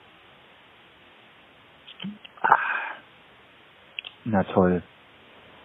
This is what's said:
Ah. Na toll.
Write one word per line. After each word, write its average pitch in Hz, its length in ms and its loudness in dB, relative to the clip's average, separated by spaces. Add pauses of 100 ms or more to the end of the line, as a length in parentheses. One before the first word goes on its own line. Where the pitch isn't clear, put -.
(2500)
Ah. - 120 6 (1700)
Na 107 200 0
toll. 90 380 4 (840)